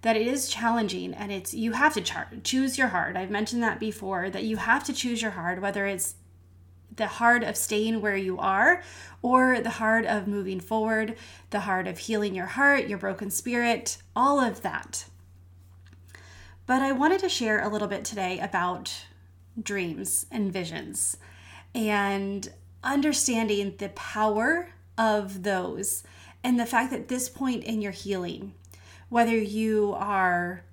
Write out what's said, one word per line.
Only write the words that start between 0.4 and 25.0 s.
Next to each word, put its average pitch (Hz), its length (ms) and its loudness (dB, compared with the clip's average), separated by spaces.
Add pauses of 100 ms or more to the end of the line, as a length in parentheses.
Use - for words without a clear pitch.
challenging, 208 640 0
and 202 200 -8
it's, 190 200 -6
you 226 200 0
have 294 220 4
to 208 60 0
char-, - 280 -6 (140)
choose 262 340 0
your 262 100 4
hard. 185 300 0
I've 185 120 -4
mentioned 214 340 -2
that 214 160 0
before, 190 500 -4
that 190 140 -6
you 220 120 -2
have 220 300 2
to 269 80 -4
choose 240 280 -2
your 220 100 -2
hard, 180 300 -4
whether 202 240 0
it's 196 300 -4 (800)
the 208 120 -2
hard 233 360 4
of 208 140 -4
staying 220 440 0
where 202 140 2
you 185 220 -2
are 226 460 4 (380)
or 254 380 6
the 226 120 -2
hard 220 340 2
of 202 220 0
moving 190 340 -4
forward, 220 560 0 (320)
the 202 120 0
hard 185 260 0
of 180 100 -6
healing 208 380 -2
your 180 100 -4
heart, 277 420 4
your 202 120 -4
broken 196 300 -4
spirit, 240 680 0 (180)
all 277 240 4
of 233 220 0
that. - 440 -8 (1600)
But 262 160 4
I 269 120 2
wanted 311 260 4
to 370 100 0
share 214 320 0
a - 80 0
little 208 200 -2
bit 202 160 -6
today 185 340 -4
about 180 680 -4 (560)
dreams 185 720 -4
and 208 200 0
visions 165 680 -4 (560)
and 202 760 0 (320)
understanding 226 960 0
the 202 120 -8
power 220 800 0 (280)
of 202 460 0